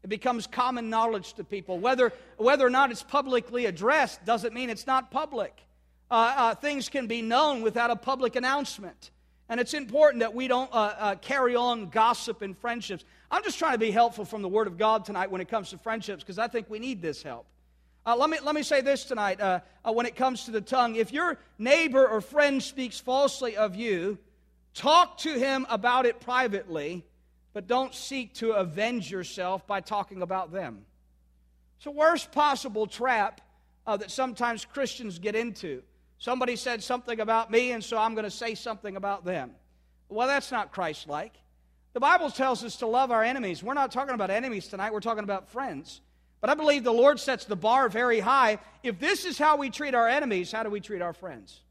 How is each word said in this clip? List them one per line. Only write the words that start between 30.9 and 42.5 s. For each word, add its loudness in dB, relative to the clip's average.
It's -20
the -8
worst 4
possible 0
trap, 0
uh, 0
that -10
sometimes -2
Christians -6
get -4
into. -6
"Somebody -2
said -6
something -6
about 0
me, 4
and -4
so -4
I'm 2
gonna -4
say -6
something -10
about -6
them." -6
Well, 0
that's 0
not -4
Christ-like. -6
The -4
Bible 4
tells 0